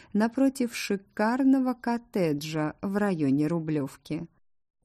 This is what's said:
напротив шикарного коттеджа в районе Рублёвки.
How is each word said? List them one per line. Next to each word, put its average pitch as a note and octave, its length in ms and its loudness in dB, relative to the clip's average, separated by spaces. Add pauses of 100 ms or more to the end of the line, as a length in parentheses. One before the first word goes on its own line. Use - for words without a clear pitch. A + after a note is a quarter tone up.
(140)
напротив A#3 640 0
шикарного B3+ 1000 0
коттеджа D#3 1040 -2
в G3 160 -4
районе D3+ 480 2
Рублёвки. D#3 800 -4 (600)